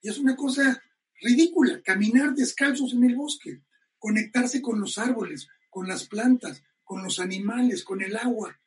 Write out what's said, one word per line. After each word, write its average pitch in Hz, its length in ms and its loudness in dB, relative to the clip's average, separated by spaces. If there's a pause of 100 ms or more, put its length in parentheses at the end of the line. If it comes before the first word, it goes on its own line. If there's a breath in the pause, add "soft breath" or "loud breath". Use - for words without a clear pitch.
Y 214 80 -8
es 285 80 -8
una 262 180 2
cosa 269 460 0 (400)
ridícula, 285 600 4
caminar 226 520 2
descalzos 277 580 0
en 247 120 4
el 247 120 4
bosque, 285 460 -8 (360)
conectarse 214 640 -2
con 233 180 -4
los 202 200 -4
árboles, 208 500 -4 (220 soft breath)
con 185 180 -10
las 185 180 -8
plantas, 247 560 0 (220)
con 190 180 -10
los 185 160 -6
animales, 202 640 -2
con 196 200 -6
el 196 140 -6
agua. 226 500 -4